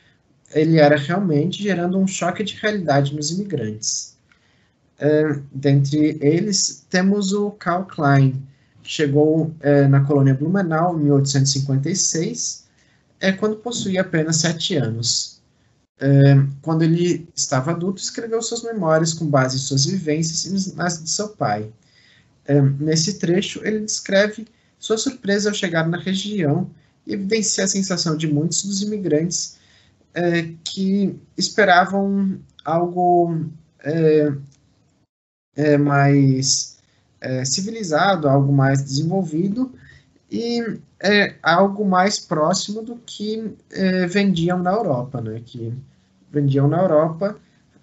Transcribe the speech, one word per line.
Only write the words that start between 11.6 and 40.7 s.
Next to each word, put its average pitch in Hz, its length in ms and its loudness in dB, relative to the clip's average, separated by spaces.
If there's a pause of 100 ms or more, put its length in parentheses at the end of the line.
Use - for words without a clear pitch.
e 190 60 -2
seis, - 720 -4 (540)
é, 190 120 0
quando 214 260 -2
possuía 190 440 -4
apenas 160 360 0
sete 170 380 -2
anos. 117 680 -4 (580)
É, 135 80 -2 (540)
quando 160 220 0
ele 165 520 2
estava 131 360 -2
adulto, 180 300 -4
escreveu 226 400 -6
suas 233 220 -8
memórias 165 500 0
com 165 120 -6
base 131 320 2
em - 20 -4
suas 135 260 -2
vivências 165 600 -4
e 190 300 -4
nas 170 280 -4
de - 60 -12
seu 208 200 -6
pai. 107 400 -4 (760)
É, 143 160 4
nesse 156 560 0
trecho, 180 480 -2
ele 214 140 -2
descreve 214 680 -2 (300)
sua 220 200 -4
surpresa 208 520 -2
ao 202 60 -4
chegar 165 320 -2
na 170 100 -2
região 190 720 -2 (360)
e 208 80 -8
evidencia 202 500 -2
a 190 40 0
sensação 190 480 -2
de 156 160 -2
muitos 156 320 -2
dos 196 180 -4
imigrantes, 180 760 -4 (560)
é, 170 360 -2 (140)
que 190 560 -2 (180)
esperavam 196 1000 2 (240)
algo, 175 840 0 (380)
é, 156 480 2 (1300)
é, 147 200 4
mais, 139 1000 2 (420)
é, 131 240 -6
civilizado, 185 840 -2
algo 139 240 2
mais 135 280 2
desenvolvido, 175 920 -4 (580)
e 226 480 -4 (220)